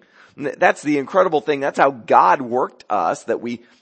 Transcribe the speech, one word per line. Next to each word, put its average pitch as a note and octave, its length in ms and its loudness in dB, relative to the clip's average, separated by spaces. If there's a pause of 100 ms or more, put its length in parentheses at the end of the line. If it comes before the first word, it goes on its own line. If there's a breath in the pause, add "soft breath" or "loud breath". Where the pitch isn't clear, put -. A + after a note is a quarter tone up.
(360 soft breath)
And D3 100 -8
th-, - 120 -8
that's F#3 240 0
the D3 140 -2
incredible D#3+ 460 0
thing. C#3+ 180 -4
That's C#3 180 -4
how C#3 120 4
God C#3 500 2
worked B2+ 480 -4
us, G2 360 -2
that A2 180 -4
we A#2+ 200 -10 (200 soft breath)